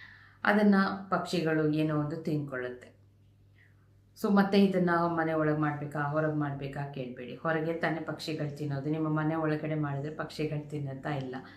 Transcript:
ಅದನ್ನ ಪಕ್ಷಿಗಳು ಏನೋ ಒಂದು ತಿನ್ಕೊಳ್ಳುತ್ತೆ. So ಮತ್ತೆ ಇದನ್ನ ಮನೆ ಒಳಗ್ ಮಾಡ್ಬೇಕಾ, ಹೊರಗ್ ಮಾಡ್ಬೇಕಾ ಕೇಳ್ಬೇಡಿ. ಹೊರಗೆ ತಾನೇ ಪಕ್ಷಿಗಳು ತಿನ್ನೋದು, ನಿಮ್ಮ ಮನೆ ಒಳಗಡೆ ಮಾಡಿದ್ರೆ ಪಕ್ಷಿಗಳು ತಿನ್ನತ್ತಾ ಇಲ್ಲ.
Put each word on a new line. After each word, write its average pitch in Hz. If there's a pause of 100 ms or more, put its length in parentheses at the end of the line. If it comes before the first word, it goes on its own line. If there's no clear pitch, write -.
(440)
ಅದನ್ನ 208 (360)
ಪಕ್ಷಿಗಳು 160
ಏನೋ 156
ಒಂದು 147
ತಿನ್ಕೊಳ್ಳುತ್ತೆ. 135 (1200)
So 214
ಮತ್ತೆ 202
ಇದನ್ನ 180
ಮನೆ 165
ಒಳಗ್ 151
ಮಾಡ್ಬೇಕಾ, 147
ಹೊರಗ್ 151
ಮಾಡ್ಬೇಕಾ 139
ಕೇಳ್ಬೇಡಿ. 123
ಹೊರಗೆ 160
ತಾನೇ 165
ಪಕ್ಷಿಗಳು 151
ತಿನ್ನೋದು, 139
ನಿಮ್ಮ 156
ಮನೆ 156
ಒಳಗಡೆ 156
ಮಾಡಿದ್ರೆ 147
ಪಕ್ಷಿಗಳು 147
ತಿನ್ನತ್ತಾ 139
ಇಲ್ಲ. 131 (200)